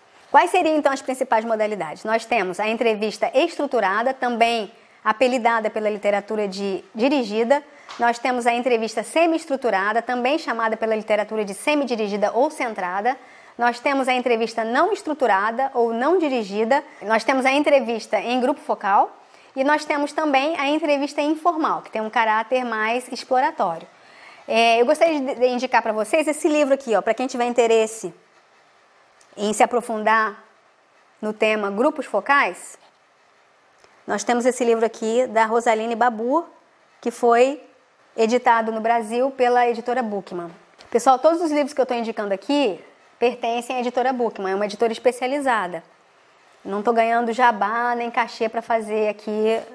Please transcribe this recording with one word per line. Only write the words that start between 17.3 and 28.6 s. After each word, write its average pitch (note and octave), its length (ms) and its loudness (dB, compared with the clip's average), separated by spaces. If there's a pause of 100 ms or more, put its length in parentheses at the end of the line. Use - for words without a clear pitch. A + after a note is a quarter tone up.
a C4 40 4
entrevista C4 680 2
em A#3+ 200 -2
grupo C#4+ 200 0
focal. G#3+ 500 0 (460)
E C4+ 80 -2
nós D4 200 2
temos D4 300 -2
também D4+ 460 0
a C#4 80 -2
entrevista D4 560 0
informal, D#4 580 0
que - 80 -20
tem A3 140 -6
um A3 60 -6
caráter A3+ 540 0
mais A#3 480 -4
exploratório. B3 760 -2 (600)
É, A3+ 320 4
eu A#3+ 60 4
gostaria D4+ 340 2
de, C4 160 -4
de B3 120 2
indicar B3 340 0
pra A3+ 100 -4
vocês A3 360 0
esse D4+ 200 -2
livro D4 260 4
aqui, B3+ 220 0
ó, F#3 60 4
pra A3 140 0
quem B3+ 100 -4
tiver B3 200 -2
interesse A3+ 680 2 (1200)